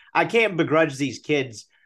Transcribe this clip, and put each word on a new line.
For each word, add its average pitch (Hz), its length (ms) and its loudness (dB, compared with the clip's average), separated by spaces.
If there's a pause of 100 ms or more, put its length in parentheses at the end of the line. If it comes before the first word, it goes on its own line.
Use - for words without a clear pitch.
(140)
I 165 120 2
can't 208 320 0
begrudge 151 400 2
these 127 220 -4
kids 127 480 -4 (180)